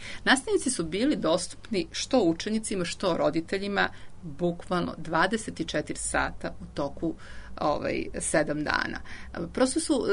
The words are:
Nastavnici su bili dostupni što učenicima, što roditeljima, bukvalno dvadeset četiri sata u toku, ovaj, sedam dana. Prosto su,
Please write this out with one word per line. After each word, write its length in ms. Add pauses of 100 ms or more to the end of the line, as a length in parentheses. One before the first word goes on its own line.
(240)
Nastavnici 460
su 140
bili 320
dostupni 760
što 280
učenicima, 640
što 320
roditeljima, 720 (340)
bukvalno 760
dvadeset 680
četiri 320
sata 600
u 60
toku, 480 (420)
ovaj, 480 (100)
sedam 440
dana. 420 (480)
Prosto 320
su, 140 (180)